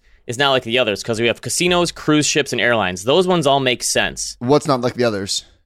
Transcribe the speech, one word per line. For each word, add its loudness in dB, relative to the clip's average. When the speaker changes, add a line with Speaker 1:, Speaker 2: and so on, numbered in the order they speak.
Speaker 1:
is -8
not 2
like 2
the 0
others, 0
'cause -4
we 2
have 0
casinos, 0
cruise 0
ships, 0
and -2
airlines. 0
Those 2
ones 2
all 4
make 0
sense. -4
Speaker 2:
What's 2
not 0
like -2
the -2
others? -2